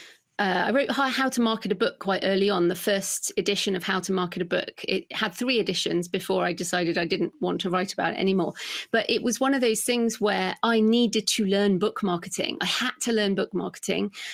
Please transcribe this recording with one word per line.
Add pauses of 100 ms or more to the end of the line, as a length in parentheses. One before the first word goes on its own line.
(400)
uh,
I
wrote
How,
How
to
Market
a
Book
quite
early
on,
the
first
edition
of
How
to
Market
a
Book.
It
had
three
editions
before
I
decided
I
didn't
want
to
write
about
it
anymore. (380)
But
it
was
one
of
those
things
where
I
needed
to
learn
book
marketing.
I
had
to
learn
book
marketing. (220)